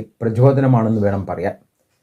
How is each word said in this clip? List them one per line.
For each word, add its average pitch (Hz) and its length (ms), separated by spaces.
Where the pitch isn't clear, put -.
പ്രചോദനമാണെന്ന് 117 800
വേണം 98 280
പറയാൻ. 87 260